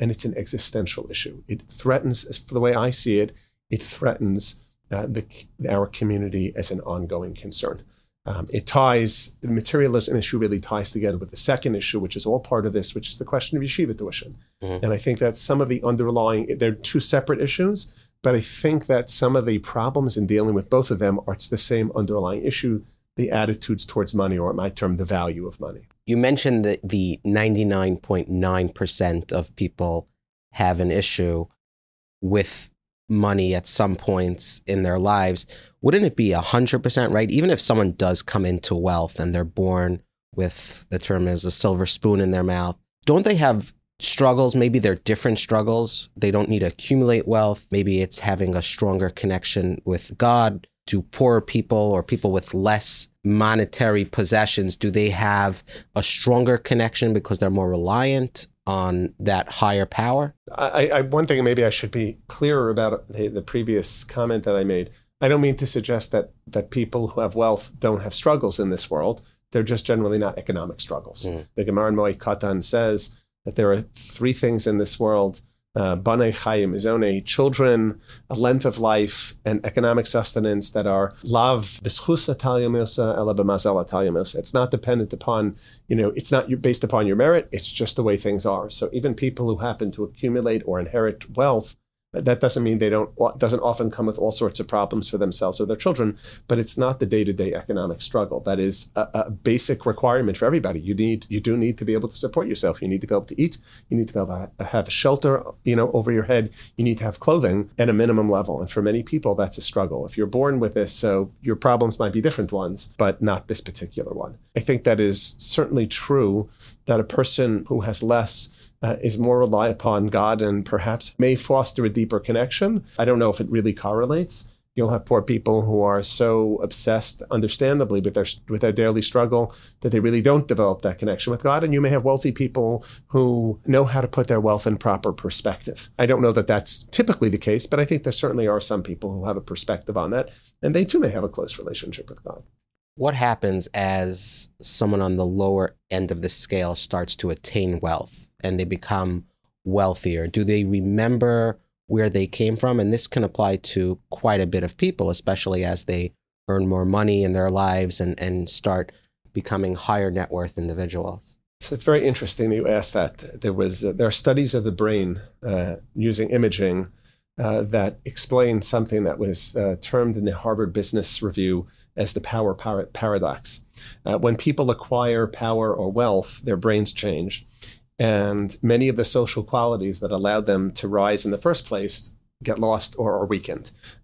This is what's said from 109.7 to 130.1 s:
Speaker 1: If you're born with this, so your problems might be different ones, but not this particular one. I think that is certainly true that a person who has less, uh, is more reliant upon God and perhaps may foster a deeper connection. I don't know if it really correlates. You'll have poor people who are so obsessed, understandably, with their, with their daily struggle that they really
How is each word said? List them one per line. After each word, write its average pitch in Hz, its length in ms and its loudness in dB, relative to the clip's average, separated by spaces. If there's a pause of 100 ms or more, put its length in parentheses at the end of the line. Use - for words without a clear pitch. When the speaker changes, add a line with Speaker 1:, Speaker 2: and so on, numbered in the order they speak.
Speaker 1:
If - 140 -10
you're 107 80 2
born 131 320 2
with 113 160 0
this, 104 180 0
so 98 380 0 (100)
your 117 140 0
problems 117 460 2
might 101 120 0
be 110 80 0
different 110 300 0
ones, 95 460 -4
but 98 260 2
not 98 240 0
this 110 140 -4
particular - 520 -10
one. - 240 -10 (200)
I 127 40 -2
think 123 220 0
that 113 160 4
is 101 400 0
certainly 135 480 0
true 107 600 0 (380)
that 117 120 2
a 110 60 2
person 123 640 0
who 120 140 0
has 107 200 -4
less, - 680 -2 (100)
uh, 113 200 0
is 110 160 0
more 123 200 4
reliant 110 400 2
upon 107 280 2
God 107 340 2
and 101 240 0
perhaps 110 540 -4
may 127 180 4
foster 131 480 0
a 107 60 2
deeper 113 280 0
connection. 127 640 0 (160)
I 117 60 2
don't 123 140 4
know 117 100 4
if 101 100 0
it 107 120 -4
really 107 240 2
correlates. 123 720 -2 (260)
You'll 113 140 2
have 117 160 -2
poor 117 160 4
people 110 420 2
who 107 200 4
are 101 200 4
so 110 600 2
obsessed, - 680 -2
understandably, 120 680 2
with 98 140 0
their, 101 100 2 (240)
with 107 140 -2
their 110 100 4
daily 110 300 2
struggle 120 520 2 (260)
that 120 100 0
they 113 100 4
really 117 220 2